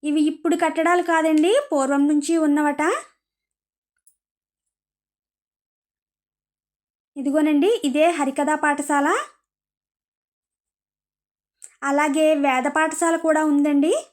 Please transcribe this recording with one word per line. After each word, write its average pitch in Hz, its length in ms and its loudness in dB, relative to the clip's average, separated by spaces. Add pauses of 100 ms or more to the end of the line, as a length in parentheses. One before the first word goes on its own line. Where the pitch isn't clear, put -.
ఇవి 302 120 0 (100)
ఇప్పుడు 320 320 -2
కట్టడాలు 330 480 0
కాదండి, 320 420 2 (180)
పూర్వం 277 400 0
నుంచి 294 240 0 (120)
ఉన్నవట. 294 360 0 (4000)
ఇదిగోనండి, 294 500 2 (180)
ఇదే 302 200 2 (100)
హరికథా 285 460 -2
పాఠశాల. 285 440 0 (2750)
అలాగే 302 380 0 (180)
వేద 254 200 0 (100)
పాఠశాల 320 400 0 (120)
కూడా 311 140 2 (100)
ఉందండి. 285 420 2 (180)